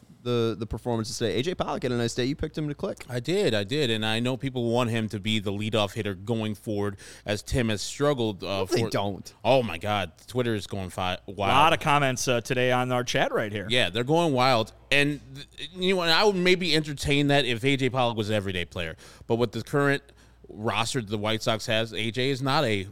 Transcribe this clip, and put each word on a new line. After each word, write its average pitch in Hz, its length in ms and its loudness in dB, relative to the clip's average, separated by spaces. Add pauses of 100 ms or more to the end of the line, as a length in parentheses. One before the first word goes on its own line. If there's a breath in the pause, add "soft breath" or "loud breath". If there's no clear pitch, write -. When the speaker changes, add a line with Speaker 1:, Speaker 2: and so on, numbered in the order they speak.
(240)
Speaker 1:
the, 117 340 0
the 113 80 -6
performances 113 500 -4
today? 107 220 0
A 123 60 2
J 180 100 -4
Pollock - 300 -4
had 123 80 -2
a 123 40 0
nice 117 180 0
day. 127 100 -2
You 135 100 -2
picked - 240 -6
him 151 80 -4
to 147 80 -6
click. - 340 -8
Speaker 2:
I 123 120 -6
did, 160 340 0
I 104 80 2
did, 123 280 0
and 110 140 0
I 110 140 0
know 127 180 0
people 127 280 -4
want 117 260 2
him 113 200 0
to 107 100 -6
be 110 180 0
the 101 140 -2
leadoff 107 400 0
hitter 101 220 -4
going 107 420 -4
forward, 101 400 -4 (280 loud breath)
as 104 180 -2
Tim 123 260 0
has 107 140 -2
struggled, 120 600 0
uh, 92 40 -10
Speaker 1:
No, 95 180 -2
they - 160 0
Speaker 2:
for 113 100 0
Speaker 1:
don't. 101 420 -4 (120)
Speaker 2:
Oh 127 180 6
my 90 160 -6
God, 101 320 -2 (160)
Twitter 120 300 -2
is 95 100 -6
going 95 240 -6
fi-, 92 360 -4
wild. 98 260 -2
Speaker 3:
A - 20 4
lot 151 180 6
of 156 60 2
comments, 143 480 2
uh, 120 140 2
today 127 320 0
on 127 180 0
our 123 140 0
chat 170 280 0
right 120 200 -2
here. 98 180 -6
Speaker 2:
Yeah, 117 200 4
they're 107 120 -2
going 160 300 2
wild, 123 400 4 (180)
and 143 300 2 (160)
th-, 143 400 -16
you 185 180 2
know, 180 80 0
and 170 80 2
I 165 140 6
would 208 100 6
maybe 180 400 4
entertain 147 540 2
that 143 160 4
if 117 200 -2
A 139 120 4
J 131 140 0
Pollock 120 260 0
was 107 120 0
an 110 60 0
everyday 95 300 -2
player, 82 320 -8 (320 loud breath)
but 117 80 2
with 117 160 0
the 113 100 -6
current 143 400 0 (460 soft breath)
roster 110 540 -2
the 107 160 -4
White 107 240 -2
Sox 113 240 -2
has, 113 260 0
A 107 200 -4
J 127 180 -2
is 127 100 -4
not 139 240 0
a 104 280 0